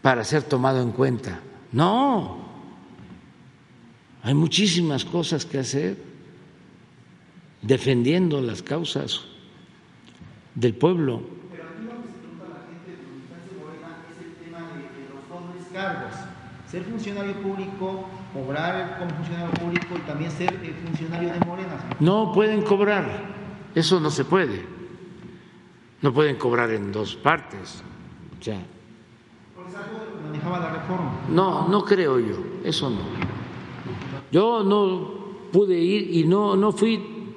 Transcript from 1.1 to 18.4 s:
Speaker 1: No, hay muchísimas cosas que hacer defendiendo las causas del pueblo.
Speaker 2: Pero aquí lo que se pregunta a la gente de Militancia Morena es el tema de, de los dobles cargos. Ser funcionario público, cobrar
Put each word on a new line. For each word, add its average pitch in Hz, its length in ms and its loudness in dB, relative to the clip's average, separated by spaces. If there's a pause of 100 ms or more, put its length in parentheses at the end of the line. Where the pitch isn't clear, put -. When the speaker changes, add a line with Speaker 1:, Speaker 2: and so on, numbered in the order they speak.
Speaker 1:
No, 185 720 2 (1800)
hay 127 140 2
muchísimas 165 680 4
cosas 165 420 -2
que 143 120 -6
hacer 143 400 -2 (1700)
defendiendo 135 760 4
las 117 220 -2
causas 147 600 -4 (1300)
del 117 220 2
pueblo. 147 460 4 (280)
Speaker 2:
Pero - 140 -16
aquí 220 200 -14
lo 240 200 -12
que 233 80 -14
se - 100 -18
pregunta - 240 -16
a 175 40 -14
la - 200 -16
gente 175 220 -18
de - 180 -16
Militancia 175 480 -16
Morena 160 400 -16 (140)
es - 120 -20
el - 220 -18
tema 165 140 -14
de, 165 240 -12
de 135 260 -16
los 139 180 -16
dobles 175 460 -14
cargos. 190 400 -6 (560)
Ser 185 140 -8
funcionario 202 520 -4
público, 190 720 -4 (240)
cobrar 165 680 -2